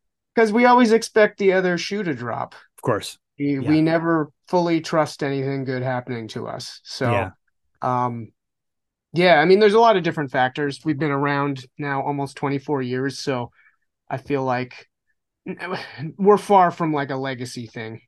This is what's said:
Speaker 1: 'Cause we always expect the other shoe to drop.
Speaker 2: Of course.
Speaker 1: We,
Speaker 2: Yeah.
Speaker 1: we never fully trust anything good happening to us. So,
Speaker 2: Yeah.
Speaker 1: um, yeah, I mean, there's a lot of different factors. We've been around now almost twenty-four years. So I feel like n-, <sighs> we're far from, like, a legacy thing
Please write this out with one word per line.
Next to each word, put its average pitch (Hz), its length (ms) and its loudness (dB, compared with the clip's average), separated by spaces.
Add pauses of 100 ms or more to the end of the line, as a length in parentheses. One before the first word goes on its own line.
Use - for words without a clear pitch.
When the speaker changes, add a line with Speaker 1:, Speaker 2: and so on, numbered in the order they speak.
(360)
Speaker 1:
'Cause 226 160 4
we 240 140 4
always 247 260 6
expect 220 460 2
the 190 160 4
other 185 240 0
shoe 202 260 -6
to 165 100 -4
drop. 117 400 -8
Speaker 2:
Of - 280 -20
course. - 360 -4 (200)
Speaker 1:
We, 143 200 -2
Speaker 2:
Yeah. 135 120 -4
Speaker 1:
we 156 120 4
never 165 480 0 (180)
fully 170 320 0
trust 156 440 -2
anything 139 400 -4
good 127 180 -4
happening 123 460 -6
to 113 180 -10
us. - 380 -12
So, - 260 -4
Speaker 2:
Yeah. 98 200 -2 (520)
Speaker 1:
um, 123 460 -4 (840)
yeah, 170 280 6
I 156 60 4
mean, 185 140 6
there's 208 140 6
a 226 60 6
lot 226 160 6
of 175 80 0
different 151 260 -4
factors. 139 540 -2
We've 156 140 -2
been 151 120 -2
around 139 540 -2 (140)
now 143 240 -4
almost 139 340 -6
twenty-four 139 460 -4
years. 127 360 -4
So 123 320 -6 (600)
I 131 80 -6
feel 135 260 -6
like 127 420 -6 (640)
n-, 170 640 -12
<sighs> - 40 -14
we're 196 180 6
far 190 340 4
from, 165 220 -4
like, 139 160 -2
a 139 80 -6
legacy 127 500 -8
thing 113 420 -12